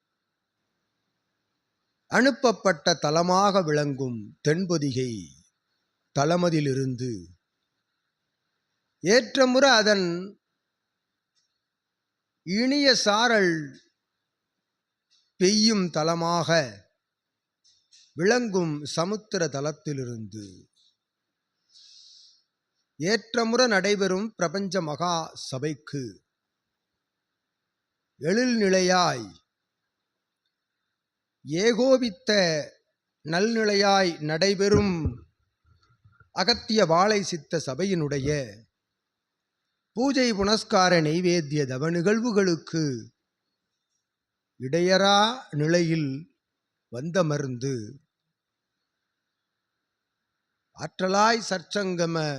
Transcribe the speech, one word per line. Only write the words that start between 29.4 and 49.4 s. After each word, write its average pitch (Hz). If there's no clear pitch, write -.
ஏகோபித்த 226
நல்நிலையாய் 196
நடைபெறும் 196
அகத்திய 214
வாழை 190
சித்த 165
சபையினுடைய 143
பூஜை 254
புனஸ்கார 190
நெய்வேத்திய 156
தவ 131
நிகழ்வுகளுக்கு 190
இடையறா 185
நிலையில் 160
வந்தமர்ந்து 143